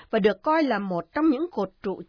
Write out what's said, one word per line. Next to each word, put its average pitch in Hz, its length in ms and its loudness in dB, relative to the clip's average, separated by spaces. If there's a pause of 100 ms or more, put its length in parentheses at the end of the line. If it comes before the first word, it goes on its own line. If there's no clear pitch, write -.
và 233 100 0
được 202 240 2
coi 311 200 2
là 233 160 0
một 185 240 -4 (100)
trong 311 160 2
những 294 220 0
cột - 180 -4 (140)
trụ 185 260 -6